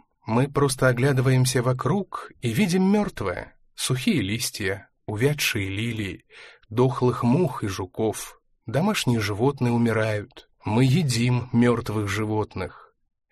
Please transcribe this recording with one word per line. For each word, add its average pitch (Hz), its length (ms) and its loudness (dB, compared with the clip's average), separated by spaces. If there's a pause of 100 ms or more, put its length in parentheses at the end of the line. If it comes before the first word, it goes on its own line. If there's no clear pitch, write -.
(260)
Мы 123 200 2
просто 139 420 0
оглядываемся 127 720 2
вокруг 127 720 -2 (100)
и 117 100 -2
видим 180 340 2
мёртвое: 196 680 0 (220)
сухие 135 480 0
листья, 98 680 -4 (180)
увядшие 110 600 -2
лилии, 104 560 -6 (440)
дохлых 123 560 2
мух 139 400 2
и - 20 -2
жуков. 101 720 -4 (260)
Домашние 131 520 0
животные 120 540 0
умирают. 110 760 -2 (160)
Мы 113 200 2
едим 123 680 2
мёртвых 113 560 2
животных. 104 800 -4 (440)